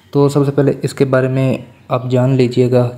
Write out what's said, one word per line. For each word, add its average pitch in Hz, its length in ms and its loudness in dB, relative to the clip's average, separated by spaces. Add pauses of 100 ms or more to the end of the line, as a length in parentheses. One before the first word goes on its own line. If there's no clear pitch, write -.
(140)
तो 143 160 2
सबसे 143 220 0
पहले 139 200 0 (120)
इसके 143 220 -2
बारे 131 220 0
में 131 380 -2 (260)
आप 123 180 -4
जान 127 260 2
लीजिएगा 123 480 2 (140)